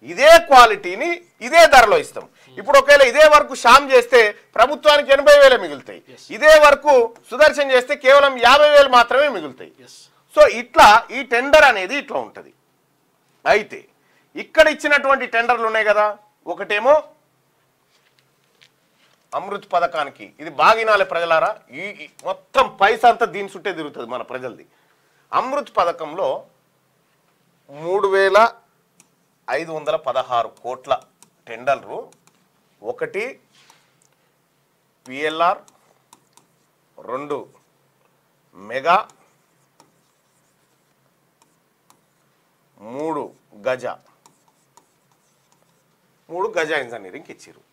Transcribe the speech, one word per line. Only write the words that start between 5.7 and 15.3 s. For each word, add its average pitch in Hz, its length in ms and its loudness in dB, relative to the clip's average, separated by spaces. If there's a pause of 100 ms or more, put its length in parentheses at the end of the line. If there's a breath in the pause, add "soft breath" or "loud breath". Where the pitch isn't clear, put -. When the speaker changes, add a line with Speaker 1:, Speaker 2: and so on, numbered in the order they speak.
Speaker 2:
ఎస్. - 240 -20
Speaker 1:
ఇదే 302 260 4
వర్క్ 277 560 2 (160)
సుదర్శన్ 277 400 0
చేస్తే 254 260 -2
కేవలం 277 420 2
యాభై 277 320 4
వేలు 285 180 6
మాత్రమే 247 400 2
మిగులుతాయి. 151 440 -12 (120)
Speaker 2:
ఎస్. - 240 -20 (300)
Speaker 1:
So 294 100 6
ఇట్లా 226 600 4
ఈ 247 120 -10
టెండర్ 277 420 2
అనేది 214 320 -2
ఇట్లా 226 220 -10
ఉంటది. - 340 -16 (920)
అయితే 202 380 -4 (520)
ఇక్కడ 311 320 0
ఇచ్చినటువంటి 277 580 -4
టెండర్లు 233 400 -4